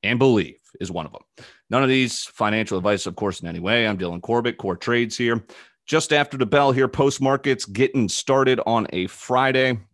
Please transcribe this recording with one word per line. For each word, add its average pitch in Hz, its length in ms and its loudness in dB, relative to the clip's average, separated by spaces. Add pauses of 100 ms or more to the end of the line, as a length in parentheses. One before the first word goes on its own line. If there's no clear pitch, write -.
and 113 160 0
believe, 110 400 2 (200)
is 92 120 -8
one 82 140 -6
of - 80 -16
them. - 80 -18 (480)
None 127 120 2
of 131 80 2
these 131 360 0
financial 107 520 -2
advice, 95 280 0
of 90 100 -8
course, 98 260 -4
in 85 60 -8
any 85 120 -8
way. 110 280 0
I'm 104 100 -2
Dylan 87 240 -6
Corbett, 120 360 -2
Core 92 200 -4
Trades 120 400 -2
here. 117 260 0 (420)
Just - 280 0
after 143 240 0
the 127 80 2
bell 139 260 4
here, 131 160 2
post 139 340 0
markets 135 440 0
getting 113 420 0
started 131 580 2
on 113 260 2
a 92 160 -2
Friday 131 720 0 (140)